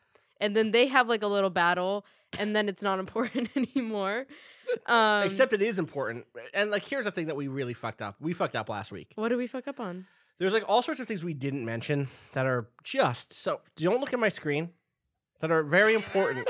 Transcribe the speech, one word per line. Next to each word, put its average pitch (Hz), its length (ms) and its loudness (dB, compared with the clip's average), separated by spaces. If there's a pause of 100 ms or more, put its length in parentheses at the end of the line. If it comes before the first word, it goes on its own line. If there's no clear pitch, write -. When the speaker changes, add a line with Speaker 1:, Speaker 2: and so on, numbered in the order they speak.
(400)
Speaker 1:
And 208 160 0
then 220 140 4
they 233 160 6
have, 254 220 4
like, 220 140 0
a 214 40 0
little 202 240 2
battle, 180 560 0 (320)
and 208 180 -2
then 208 120 2
it's 190 140 -6
not 196 160 0
<laughs> 190 60 -4
important 233 520 -4
anymore. 220 720 -2 (600)
Um, 214 380 4
Speaker 2:
Except 196 280 2
it 202 100 0
is 214 180 0
important. 123 460 -4 (280)
And, 208 160 0
like, 208 160 -2
here's 277 180 -4
the 208 60 -2
thing 170 160 -4
that 156 100 -4
we 143 120 -4
really 131 260 -4
fucked - 260 -8
up. 101 200 -8
We 160 120 -4
fucked 170 240 -2
up 110 120 -2
last 101 240 -8
week. 85 240 -14
Speaker 1:
What 220 140 -2
did 247 80 0
we 247 100 -4
fuck 254 180 -10
up 277 140 -10
on? 185 260 -10 (320)
Speaker 2:
There's, 190 140 0
like, 220 160 2
all 226 140 6
sorts 302 180 -6
of 233 80 -8
things 180 160 -6
we 170 100 -4
didn't 135 300 -4
mention 127 440 -2 (240)
that 131 140 0
are 123 220 -2 (160)
just 180 500 0
so, - 260 -4 (160)
don't 180 240 2
look 277 140 -4
at 247 60 -2
my 220 100 4
screen, 156 400 -2 (720)
that 160 100 -2
are 160 140 4
very 202 300 6
important 190 560 0